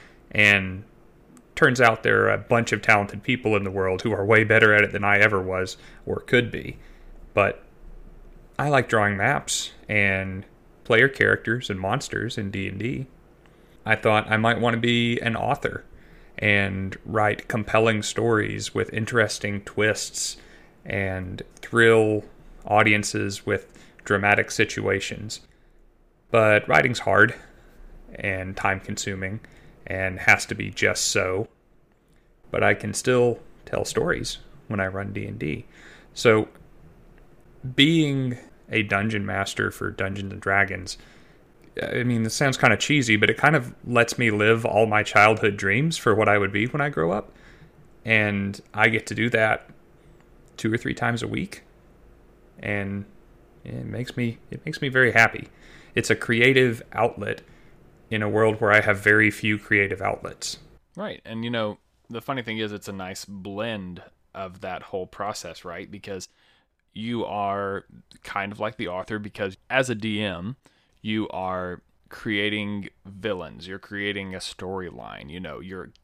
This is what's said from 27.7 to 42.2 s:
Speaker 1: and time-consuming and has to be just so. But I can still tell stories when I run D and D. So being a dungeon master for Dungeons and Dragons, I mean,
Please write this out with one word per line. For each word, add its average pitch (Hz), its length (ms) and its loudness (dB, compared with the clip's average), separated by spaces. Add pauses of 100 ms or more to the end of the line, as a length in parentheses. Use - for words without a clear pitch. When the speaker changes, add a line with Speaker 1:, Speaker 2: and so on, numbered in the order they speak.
Speaker 1:
and 95 420 -6
time-consuming 98 840 -4 (460)
and 92 340 -4
has - 260 4
to - 80 -6
be 104 160 -8
just - 360 0
so. 95 420 -2 (1040)
But - 120 -2
I 104 120 4
can 104 200 -6
still 123 460 2 (240)
tell - 200 -4
stories - 540 -4 (300)
when 107 100 -4
I 95 80 0
run 98 260 -6
D 101 140 -8
and 104 120 -10
D. - 280 -6 (480)
So 110 340 4 (1300)
being 139 600 4 (320)
a 110 120 2
dungeon 101 440 0
master 98 440 -2
for 101 200 -8
Dungeons 98 420 -6
and 98 80 -12
Dragons, 95 580 -2 (840)
I - 220 -4
mean, 120 200 0